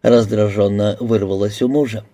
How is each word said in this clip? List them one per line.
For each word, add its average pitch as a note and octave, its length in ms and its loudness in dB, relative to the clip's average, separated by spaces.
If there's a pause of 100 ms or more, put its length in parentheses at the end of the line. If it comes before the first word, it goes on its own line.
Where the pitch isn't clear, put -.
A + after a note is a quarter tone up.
раздражённо G#2 960 2
вырвалось G#2 640 -2
у B2+ 60 0
мужа. B2+ 460 -2